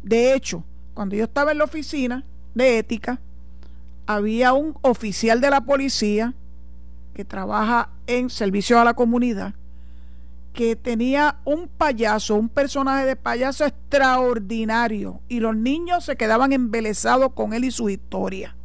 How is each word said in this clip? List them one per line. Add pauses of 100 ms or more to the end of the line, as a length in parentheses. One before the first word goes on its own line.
De
hecho, (320)
cuando
yo
estaba
en
la
oficina (300)
de
ética, (880)
había
un
oficial
de
la
policía (800)
que
trabaja (160)
en
servicio
a
la
comunidad, (1000)
que
tenía
un
payaso,
un
personaje
de
payaso
extraordinario,
y
los
niños
se
quedaban
embelesados
con
él
y
su
historia. (100)